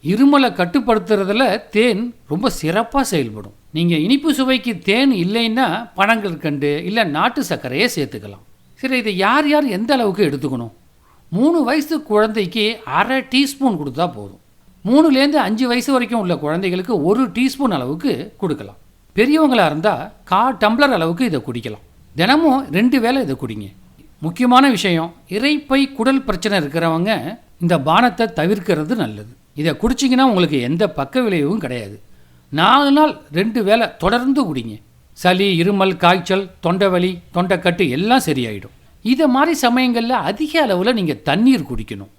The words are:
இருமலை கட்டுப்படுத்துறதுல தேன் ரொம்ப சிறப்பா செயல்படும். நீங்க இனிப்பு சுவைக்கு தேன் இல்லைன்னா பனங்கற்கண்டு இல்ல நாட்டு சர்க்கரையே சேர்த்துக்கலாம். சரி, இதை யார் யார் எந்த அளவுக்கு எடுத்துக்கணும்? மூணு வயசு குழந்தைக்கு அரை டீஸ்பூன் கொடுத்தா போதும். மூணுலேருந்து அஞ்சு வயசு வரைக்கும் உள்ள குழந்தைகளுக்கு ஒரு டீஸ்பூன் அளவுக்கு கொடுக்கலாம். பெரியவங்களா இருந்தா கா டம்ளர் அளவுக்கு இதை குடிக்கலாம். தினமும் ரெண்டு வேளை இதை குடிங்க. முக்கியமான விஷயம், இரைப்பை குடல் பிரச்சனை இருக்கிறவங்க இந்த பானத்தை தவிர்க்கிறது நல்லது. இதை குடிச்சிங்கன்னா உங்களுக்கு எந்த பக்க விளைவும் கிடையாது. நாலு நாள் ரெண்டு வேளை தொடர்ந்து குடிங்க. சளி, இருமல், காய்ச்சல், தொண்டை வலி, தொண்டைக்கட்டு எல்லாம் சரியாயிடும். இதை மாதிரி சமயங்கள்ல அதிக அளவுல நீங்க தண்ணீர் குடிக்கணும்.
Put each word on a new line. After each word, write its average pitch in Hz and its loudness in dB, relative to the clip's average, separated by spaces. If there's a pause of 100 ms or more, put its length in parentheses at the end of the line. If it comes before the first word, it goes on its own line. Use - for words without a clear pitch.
இருமலை 262 4
கட்டுப்படுத்துறதுல 208 0 (260)
தேன் 220 2 (260)
ரொம்ப 190 -2
சிறப்பா 220 -2
செயல்படும். 107 -4 (180)
நீங்க 170 0
இனிப்பு 269 2
சுவைக்கு 254 0
தேன் 247 2
இல்லைன்னா 220 0 (260)
பனங்கற்கண்டு 165 -2 (120)
இல்ல 214 -2
நாட்டு 196 -2
சர்க்கரையே 151 -4
சேர்த்துக்கலாம். 104 -8 (360)
சரி, 262 -2
இதை 214 -4
யார் 254 2
யார் 294 2
எந்த 226 -2
அளவுக்கு 202 0
எடுத்துக்கணும்? 131 -6 (580)
மூணு 302 2
வயசு 294 -2
குழந்தைக்கு 214 0 (280)
அரை 208 0 (120)
டீஸ்பூன் 262 0
கொடுத்தா 143 -4
போதும். 101 -14 (420)
மூணுலேருந்து 285 4
அஞ்சு 220 0
வயசு 240 -2
வரைக்கும் 233 0
உள்ள 175 0
குழந்தைகளுக்கு 180 -2 (100)
ஒரு 220 2
டீஸ்பூன் 247 0
அளவுக்கு 156 -4 (260)
கொடுக்கலாம். 139 -6 (380)
பெரியவங்களா 262 4
இருந்தா 160 0 (320)
கா 190 0 (180)
டம்ளர் 233 2
அளவுக்கு 170 0
இதை 151 -2
குடிக்கலாம். 117 -10 (320)
தினமும் 262 2
ரெண்டு 233 2
வேளை 247 2
இதை 135 -4
குடிங்க. 107 -10 (540)
முக்கியமான 240 4
விஷயம், 170 0 (200)
இரைப்பை 277 0 (120)
குடல் 269 0
பிரச்சனை 202 -2
இருக்கிறவங்க 165 -2 (500)
இந்த 175 2
பானத்தை 214 2
தவிர்க்கிறது 170 -2
நல்லது. 110 -8 (240)
இதை 151 -2
குடிச்சிங்கன்னா 254 0
உங்களுக்கு 165 0
எந்த 165 0
பக்க 143 -4
விளைவும் 185 -2
கிடையாது. 117 -10 (560)
நாலு 240 2
நாள் 302 4 (180)
ரெண்டு 208 -2
வேளை 214 2 (120)
தொடர்ந்து 247 0
குடிங்க. 123 -6 (440)
சளி, 185 2 (100)
இருமல், 190 2
காய்ச்சல், 185 2 (160)
தொண்டை 185 0
வலி, 180 0 (200)
தொண்டைக்கட்டு 175 0
எல்லாம் 208 2
சரியாயிடும். 117 -4 (300)
இதை 262 2
மாதிரி 277 2
சமயங்கள்ல 240 0 (120)
அதிக 302 -4 (100)
அளவுல 208 0
நீங்க 180 -2
தண்ணீர் 214 2
குடிக்கணும். 107 -10